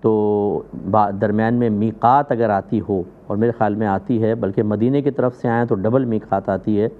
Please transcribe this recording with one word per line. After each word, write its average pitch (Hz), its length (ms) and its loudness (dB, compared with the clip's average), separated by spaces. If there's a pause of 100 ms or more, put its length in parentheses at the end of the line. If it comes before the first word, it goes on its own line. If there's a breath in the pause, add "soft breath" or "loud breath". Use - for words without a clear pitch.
तो 104 600 2 (100)
बा-, 104 360 0
दरमियान 107 420 0
में 120 160 2
मीकात 113 640 2
अगर 113 200 0
आती 98 260 -2
हो, 95 280 -2 (240)
और 104 80 -2
मेरे 113 160 2
ख़्याल 104 220 0
में 107 120 -2
आती 98 300 0
है, 110 180 0
बल्कि 110 280 -2
मदीने 113 380 0
की 139 100 0
तरफ 123 220 -2
से - 140 -6
आएँ, 117 200 2
तो 120 80 2
डबल 113 300 0
मीकात 107 440 -2
आती 101 260 -2
है। 107 120 2 (120)